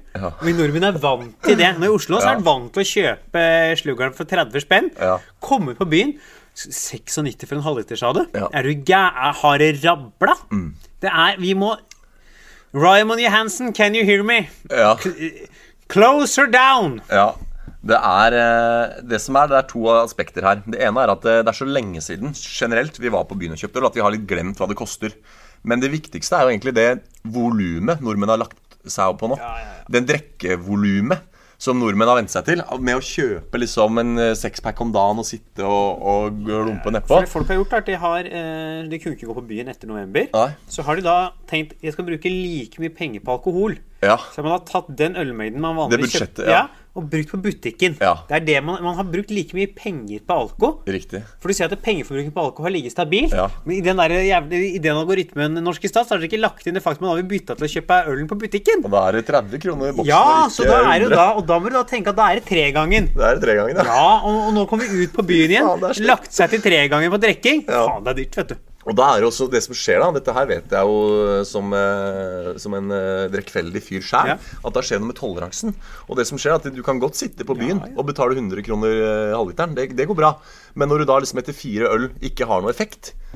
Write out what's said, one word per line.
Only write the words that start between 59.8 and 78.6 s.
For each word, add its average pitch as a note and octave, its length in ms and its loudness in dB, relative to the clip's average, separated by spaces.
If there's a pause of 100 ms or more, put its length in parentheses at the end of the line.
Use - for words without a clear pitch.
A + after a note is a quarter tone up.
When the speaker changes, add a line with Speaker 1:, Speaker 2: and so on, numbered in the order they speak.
Speaker 1:
i C3+ 80 -6
boksen, E3 80 0
Speaker 2:
Ja, D#3+ 160 6
Speaker 1:
og D#4 240 6
ikke G#3+ 80 -2
Speaker 2:
så - 160 -2
da - 80 6
er E3+ 240 6
det B3 80 2
Speaker 1:
hundre. - 80 6
Speaker 2:
da, F3+ 160 8
og G3 160 -4
da E3+ 80 4
må F3 80 -4
du B3+ 80 -2
da B3+ 80 2
tenke G3+ 320 -2
at - 80 -10
da G3 80 6
er G3+ 80 2
det - 80 -12
tre D#3 240 2
gangen. E3 480 2
Speaker 1:
Da A#2 140 6
er - 20 4
det - 80 -2
tre G#2+ 160 4
gangen, C#3+ 240 2
ja. - 0 -
Speaker 2:
Ja, D#3 400 6
og, G#3+ 240 0
og G#3+ 80 0
nå G3+ 160 2
kommer A3+ 160 -2
vi F#3+ 240 0
ut - 80 -18
på F#3+ 80 0
byen D#3+ 240 4
igjen, A3+ 160 4
Speaker 1:
<laughs> F#3 80 4
Faen, E3+ 80 -4
det F#3 80 0
er A#3+ 80 -4
slutt. G#3+ 160 -2
Speaker 2:
lagt - 240 -4
seg F3+ 160 4
til A3 80 0
tre D#3+ 240 4
ganger D3+ 240 2
på G3+ 160 2
drikking. C4 400 2
Speaker 1:
Ja. B2 240 2
Speaker 2:
Faen, G#2 160 -6
det B2+ 80 -2
er C3 80 -6
dyrt, - 220 -10
vet - 100 -10
du. - 40 -16 (300)
Speaker 1:
Og G#2+ 80 -2
da B2+ 160 6
er G#2 80 4
det A2+ 80 4
også B2+ 240 -2
det A#2 80 2
som A#2+ 160 -8
skjer F#2 240 2
da, D#3+ 60 4 (100)
dette C3 160 -4
her C3 160 0
vet - 240 -4
jeg G2 160 2
jo, G#2+ 120 2 (280)
eh, G2+ 160 0
som, G2+ 220 -6 (100)
eh, F#2+ 800 -4
som G2+ 220 -10
en, G2 80 -6 (100)
eh, F#2+ 320 -2
drekkfeldig F#2 560 -6
fyr F#2+ 160 -8
selv, C#3 300 0
Speaker 2:
Ja. E3+ 60 -2 (280)
Speaker 1:
at A2+ 80 -8
da B2 80 0
skjer G#2+ 220 -2
noe A#2 100 -6
med - 60 -14
toleransen. F#2 560 -8 (340)
Og - 80 -8
det A#2+ 100 2
som C#3+ 140 -8
skjer D#3 140 2
er D#3 80 0
at C#3 100 -10
du B2+ 100 -12
kan C3 160 -2
godt C#3 200 -4
sitte G#3 260 -8
på C3 140 -2
byen D#3+ 240 -2
Speaker 2:
Ja, - 80 -14
ja. - 100 -18
Speaker 1:
og C#3 80 -2
betale C3 300 0
hundre G2+ 260 -6